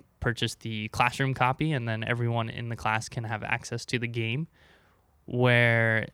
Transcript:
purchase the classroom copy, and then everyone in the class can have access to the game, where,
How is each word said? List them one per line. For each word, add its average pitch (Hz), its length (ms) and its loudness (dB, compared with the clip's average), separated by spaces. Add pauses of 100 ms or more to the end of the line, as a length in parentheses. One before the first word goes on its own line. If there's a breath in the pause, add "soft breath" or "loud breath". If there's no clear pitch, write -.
(200)
purchase 117 360 -2
the 110 320 -8
classroom 127 480 0
copy, 143 380 0
and 120 140 -2
then 110 160 -2
everyone 117 460 0
in 117 200 -8
the 117 60 -6
class 110 320 -2
can - 180 -8
have 107 180 -6
access - 420 -6
to 123 140 -2
the 117 80 -4
game, 120 400 -4 (800 soft breath)
where, 117 880 4